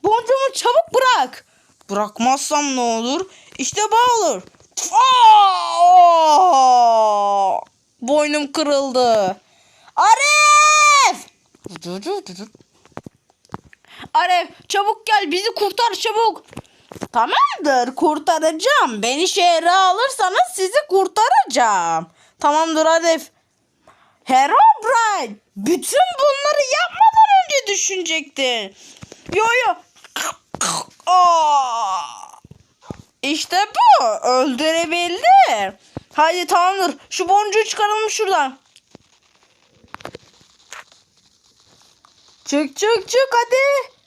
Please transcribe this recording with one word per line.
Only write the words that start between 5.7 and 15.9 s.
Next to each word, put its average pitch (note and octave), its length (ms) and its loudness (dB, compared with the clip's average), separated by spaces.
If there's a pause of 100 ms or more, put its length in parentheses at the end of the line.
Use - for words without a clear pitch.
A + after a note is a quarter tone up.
Boynum D4 520 -2
kırıldı. B3+ 840 0 (600)
Aref! D5 1300 2 (3000)
Aref, F4+ 540 -2
çabuk G#4 380 -4
gel, G4+ 240 0
bizi G4+ 240 -4
kurtar G4+ 400 -4